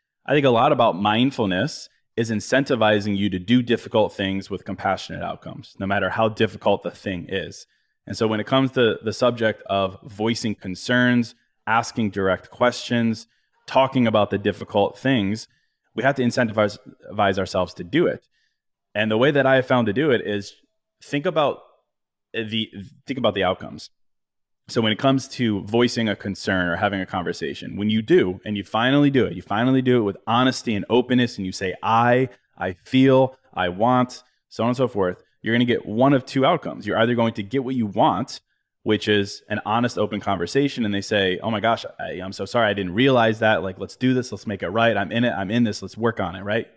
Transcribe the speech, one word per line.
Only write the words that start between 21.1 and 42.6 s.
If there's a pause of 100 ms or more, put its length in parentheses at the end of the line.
about (720)
the, (380)
think
about
the
outcomes. (800)
So
when
it
comes
to
voicing
a
concern
or
having
a
conversation,
when
you
do,
and
you
finally
do
it,
you
finally
do
it
with
honesty
and
openness,
and
you
say,
"I, (280)
I (120)
feel, (180)
I
want," (240)
so
on
and
so
forth, (200)
you're
gonna
get
one
of
two
outcomes.
You're
either
going
to
get
what
you
want, (440)
which
is
an
honest,
open
conversation,
and
they
say,
"Oh
my
gosh, (160)
I,
I'm
so
sorry,